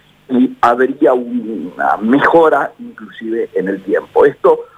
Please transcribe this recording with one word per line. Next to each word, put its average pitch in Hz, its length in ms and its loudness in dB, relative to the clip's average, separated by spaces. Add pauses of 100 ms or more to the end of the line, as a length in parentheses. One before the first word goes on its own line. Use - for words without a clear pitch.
(300)
y 127 320 0
habría 131 500 2
una 107 880 -4
mejora 143 760 2
inclusive - 760 -10
en 95 160 -4
el 98 140 -6
tiempo. - 420 0
Esto 156 360 2 (180)